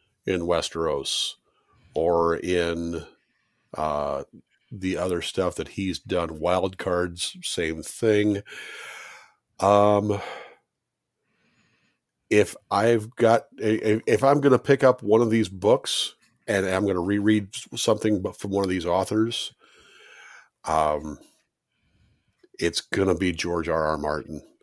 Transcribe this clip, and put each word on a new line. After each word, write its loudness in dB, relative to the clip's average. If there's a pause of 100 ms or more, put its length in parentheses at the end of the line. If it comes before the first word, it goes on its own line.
(260)
in -2
Westeros -2 (600)
or 2
in, -2 (720)
uh, -4 (480)
the -4
other -2
stuff -4
that -8
he's -4
done. -4
Wild 0
Cards, -4
same -4
thing. 0 (1160)
Um, 4 (2000)
if 4 (140)
I've 2
got, 4 (100)
if, 0
if 2
I'm 4
gonna 6
pick 2
up 4
one 4
of 2
these 2
books 0 (340)
and 0
I'm 0
gonna 0
reread 0
s-, -10
something 0
bu-, -6
from -8
one 2
of 0
these -2
authors, -2 (1120)
um, 0 (1400)
it's -2
gonna 0
be 0
George -4
R 0
R 0
Martin. -6 (200)